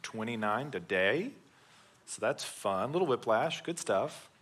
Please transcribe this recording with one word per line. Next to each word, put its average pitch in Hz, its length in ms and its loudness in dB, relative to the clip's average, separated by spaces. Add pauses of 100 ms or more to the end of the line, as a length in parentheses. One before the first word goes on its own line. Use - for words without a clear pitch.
twenty-nine 113 680 -2
today. 101 600 2 (760)
So - 160 -10
that's 135 220 0
fun. 101 480 -2
Little 180 140 2
whiplash, 123 540 2
good 170 180 -6
stuff. 110 520 0 (120)